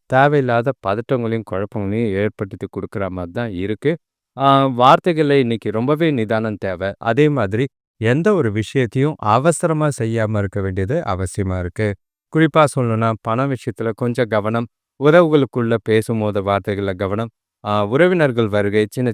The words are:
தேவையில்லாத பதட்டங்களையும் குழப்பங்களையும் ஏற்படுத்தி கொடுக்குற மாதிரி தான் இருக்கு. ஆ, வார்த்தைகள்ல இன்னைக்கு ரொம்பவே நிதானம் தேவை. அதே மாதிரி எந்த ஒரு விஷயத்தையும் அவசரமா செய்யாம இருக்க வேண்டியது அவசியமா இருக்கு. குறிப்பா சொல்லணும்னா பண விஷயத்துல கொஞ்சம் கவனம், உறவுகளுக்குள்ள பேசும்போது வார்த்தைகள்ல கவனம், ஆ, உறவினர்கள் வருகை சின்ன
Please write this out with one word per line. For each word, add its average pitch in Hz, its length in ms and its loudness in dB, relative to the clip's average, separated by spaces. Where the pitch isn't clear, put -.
தேவையில்லாத 131 760 2
பதட்டங்களையும் 113 680 -2
குழப்பங்களையும் 104 640 -4
ஏற்படுத்தி 101 540 -4
கொடுக்குற 98 420 -8
மாதிரி 90 240 -8
தான் 117 200 -6
இருக்கு. 104 400 -4
ஆ, 135 100 0
வார்த்தைகள்ல 143 680 4
இன்னைக்கு 117 320 0
ரொம்பவே 143 400 0
நிதானம் 110 460 -2
தேவை. 95 420 -6
அதே 117 300 2
மாதிரி 117 380 0
எந்த 135 340 2
ஒரு 143 180 2
விஷயத்தையும் 131 640 -2
அவசரமா 151 600 2
செய்யாம 113 500 -2
இருக்க 101 220 -2
வேண்டியது 95 420 -2
அவசியமா 92 560 -4
இருக்கு. 90 300 -4
குறிப்பா 156 320 4
சொல்லணும்னா 113 460 0
பண 117 260 -2
விஷயத்துல 113 480 -6
கொஞ்சம் 120 340 -2
கவனம், 110 380 0
உறவுகளுக்குள்ள 143 720 4
பேசும்போது 107 580 0
வார்த்தைகள்ல 98 540 -2
கவனம், 104 340 -4
ஆ, 104 80 -4
உறவினர்கள் 139 640 2
வருகை 101 400 2
சின்ன 127 260 -4